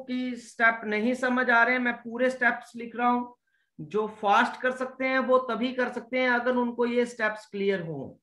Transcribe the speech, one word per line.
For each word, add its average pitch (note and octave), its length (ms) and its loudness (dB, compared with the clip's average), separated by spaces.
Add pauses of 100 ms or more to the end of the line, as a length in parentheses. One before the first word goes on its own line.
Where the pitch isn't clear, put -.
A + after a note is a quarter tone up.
कि B3+ 340 -6
स्टेप A#3 480 0
नहीं G#3+ 300 0
समझ B3+ 340 0
आ A#3 140 6
रहे B3 120 4
हैं, B3+ 60 0
मैं A#3+ 120 0
पूरे A#3+ 360 -2
स्टेप्स A#3+ 460 -2
लिख A#3 200 -12
रहा A#3+ 120 0
हूं। - 760 -4
जो G#3 220 -2 (140)
फास्ट A3 400 2
कर B3+ 100 0
सकते B3+ 340 -6
हैं C4 140 0
वो B3+ 200 4
तभी A#3 340 -2
कर B3 200 -2
सकते B3 260 -4
हैं B3+ 100 2
अगर A#3+ 260 0
उनको A#3+ 300 0
ये A#3+ 200 0
स्टेप्स G#3+ 400 -4
क्लियर G3 360 -2
हो। D3 420 -10